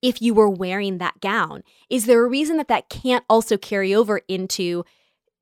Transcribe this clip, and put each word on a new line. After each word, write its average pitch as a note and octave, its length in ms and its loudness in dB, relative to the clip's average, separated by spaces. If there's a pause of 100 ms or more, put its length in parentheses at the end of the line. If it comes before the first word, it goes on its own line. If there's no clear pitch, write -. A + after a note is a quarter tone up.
if B3 200 -2
you A#3 120 2
were G#3 160 6
wearing F#3+ 480 -4
that F3 220 -6
gown? F#3+ 440 -4 (260)
Is A3+ 160 -2
there A#3 180 6
a B3 60 0
reason D4+ 280 -2
that D4 100 -4
that - 220 -2
can't B3 400 -2
also A3 280 4
carry G3 360 -2
over G#3 340 2
into F#3 560 -4 (580)